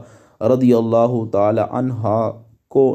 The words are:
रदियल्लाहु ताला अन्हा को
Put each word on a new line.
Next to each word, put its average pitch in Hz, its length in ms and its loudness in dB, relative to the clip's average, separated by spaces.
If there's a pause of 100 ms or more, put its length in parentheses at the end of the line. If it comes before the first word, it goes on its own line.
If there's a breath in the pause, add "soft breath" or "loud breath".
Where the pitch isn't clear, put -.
(420 loud breath)
रदियल्लाहु 117 880 2
ताला 107 360 0
अन्हा 113 640 -4 (440)
को 135 120 2 (120)